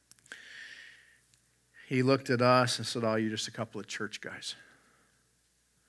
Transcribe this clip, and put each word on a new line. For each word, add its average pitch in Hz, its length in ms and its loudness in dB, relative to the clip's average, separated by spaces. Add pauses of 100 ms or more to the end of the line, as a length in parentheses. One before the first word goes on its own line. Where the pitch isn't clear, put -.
(1900)
He 131 140 0
looked 135 280 4
at 123 120 2
us 123 380 6
and 117 80 -6
said, 117 160 -4
"Oh, 110 120 2
you're 110 140 0
just 107 180 -6
a 117 40 -12
couple 110 280 -10
of 95 60 -12
church - 360 -10
guys." - 340 -12 (1300)